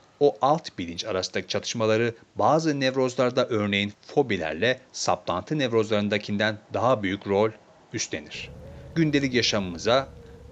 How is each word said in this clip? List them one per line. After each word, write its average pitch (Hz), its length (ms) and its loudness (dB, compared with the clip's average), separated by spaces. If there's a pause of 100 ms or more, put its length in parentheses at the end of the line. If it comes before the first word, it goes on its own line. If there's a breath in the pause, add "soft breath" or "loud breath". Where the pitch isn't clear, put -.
(200)
o 143 220 4
alt 151 360 0
bilinç 85 280 -8
arasındaki 95 420 -4
çatışmaları 110 680 0 (200 loud breath)
bazı 143 440 2
nevrozlarda 131 680 2
örneğin 101 540 0
fobilerle 101 760 0 (120)
saplantı - 680 -2
nevrozlarındakinden 107 960 0 (160)
daha 110 300 2
büyük 98 240 -4
rol 101 240 4 (420)
üstlenir. - 560 -8 (460 loud breath)
Gündelik 143 380 2
yaşamımıza 107 720 0 (440 loud breath)